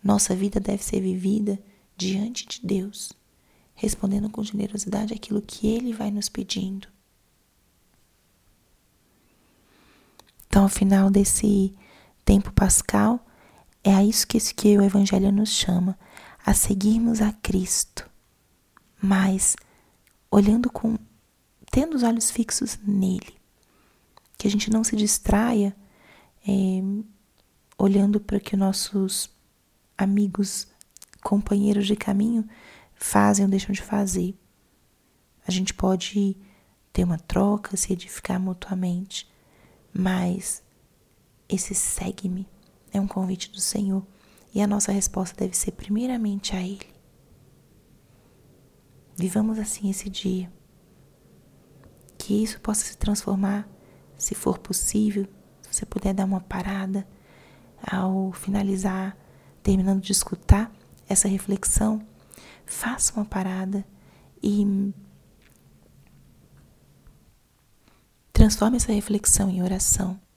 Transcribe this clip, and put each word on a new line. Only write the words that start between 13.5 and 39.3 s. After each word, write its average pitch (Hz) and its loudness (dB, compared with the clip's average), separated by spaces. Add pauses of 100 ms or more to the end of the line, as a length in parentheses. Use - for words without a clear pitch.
é 196 6
a 196 8
isso 214 2
que - -2
esse, - 0
que 208 6
o 202 6
Evangelho 196 4
nos 214 2
chama, 180 0 (460)
a 208 4
seguirmos 214 2
a 214 2
Cristo, - -4 (920)
mas 190 2 (720)
olhando 214 6
com, 226 -4 (720)
tendo 311 2
os 254 2
olhos 233 0
fixos - -4
nele, 190 -2 (1040)
que - -2
a 202 2
gente 202 -2
não 220 2
se - -2
distraia, 208 2 (720)
é, 190 0 (960)
olhando 202 4
para 208 -4
o 196 2
que - -4
nossos 190 -2 (680)
amigos, 196 0 (540)
companheiros 202 2
de 208 2
caminho 214 0 (460)
fazem 202 2
ou 196 4
deixam 196 0
de 196 -6
fazer. 190 -2 (1080)
A - -6
gente 185 -2
pode 190 0 (560)
ter 185 2
uma 170 -2
troca, 202 0
se - -2
edificar - -6
mutuamente, 185 -6 (600)